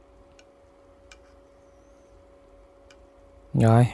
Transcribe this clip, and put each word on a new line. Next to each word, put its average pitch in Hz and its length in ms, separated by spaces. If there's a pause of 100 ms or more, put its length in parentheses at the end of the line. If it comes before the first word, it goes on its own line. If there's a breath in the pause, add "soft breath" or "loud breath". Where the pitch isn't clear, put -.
(3500)
Rồi, 117 400